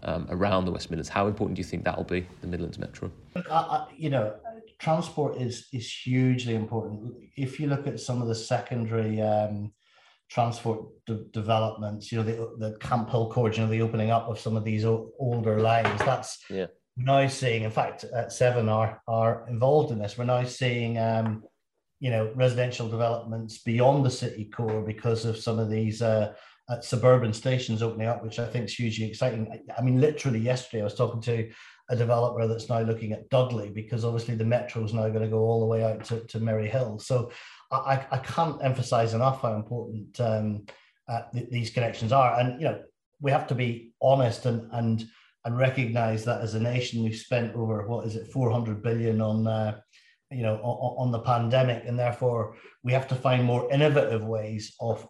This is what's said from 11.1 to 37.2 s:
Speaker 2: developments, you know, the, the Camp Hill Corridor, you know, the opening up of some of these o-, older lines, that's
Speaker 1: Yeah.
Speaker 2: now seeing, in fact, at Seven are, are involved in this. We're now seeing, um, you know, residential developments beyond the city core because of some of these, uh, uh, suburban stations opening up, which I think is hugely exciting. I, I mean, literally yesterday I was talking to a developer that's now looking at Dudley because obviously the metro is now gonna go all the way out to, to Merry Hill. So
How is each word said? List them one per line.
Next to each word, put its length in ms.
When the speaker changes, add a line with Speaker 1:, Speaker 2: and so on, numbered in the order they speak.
Speaker 2:
developments, 800
you 60
know, 60
the, 340
the 200
Camp 320
Hill 200
Corridor, 260
you 100
know, 40
the 120
opening 280
up 180
of 100
some 180
of 80
these 200
o-, 340
older 420
lines, 400
that's 480
Speaker 1:
Yeah. 180
Speaker 2:
now 300
seeing, 380
in 60
fact, 340
at 280
Seven 360
are, 400
are 400
involved 420
in 80
this. 180
We're 80
now 200
seeing, 540
um, 460
you 120
know, 240
residential 540
developments 680
beyond 480
the 40
city 360
core 340
because 460
of 100
some 220
of 100
these, 320
uh, 320
uh, 120
suburban 520
stations 500
opening 240
up, 160
which 160
I 80
think 200
is 80
hugely 320
exciting. 460
I, 260
I 40
mean, 180
literally 380
yesterday 420
I 40
was 100
talking 280
to 280
a 60
developer 500
that's 220
now 120
looking 320
at 160
Dudley 400
because 360
obviously 320
the 80
metro 400
is 100
now 140
gonna 180
go 140
all 200
the 60
way 160
out 220
to, 160
to 180
Merry 300
Hill. 320
So 320